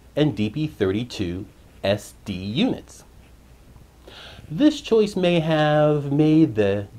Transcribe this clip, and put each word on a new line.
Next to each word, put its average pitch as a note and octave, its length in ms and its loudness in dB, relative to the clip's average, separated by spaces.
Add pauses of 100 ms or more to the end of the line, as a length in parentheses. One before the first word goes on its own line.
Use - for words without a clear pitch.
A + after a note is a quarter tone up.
(160)
and C#3+ 220 0
D G#2+ 120 -2
P D3+ 180 -6
thirty-two G2 800 -4 (360)
S G3+ 300 -2 (100)
D G#3 100 -10
units. G3+ 680 -6 (1400)
This C#4+ 320 2
choice G#3+ 360 0
may F3 240 2
have D3+ 720 2
made D3+ 420 4
the G2+ 340 0 (120)